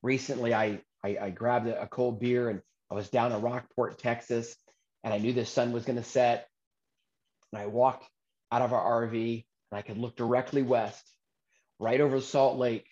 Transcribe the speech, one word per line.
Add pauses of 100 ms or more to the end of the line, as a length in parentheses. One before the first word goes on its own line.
Recently,
I, (220)
I,
I
grabbed
a,
a
cold
beer
and (300)
I
was
down
in
Rockport,
Texas, (480)
and
I
knew
the
sun
was
gonna
set. (1040)
And
I
walked (460)
out
of
our
R
V (240)
and
I
could
look
directly
west, (760)
right
over
Salt
Lake.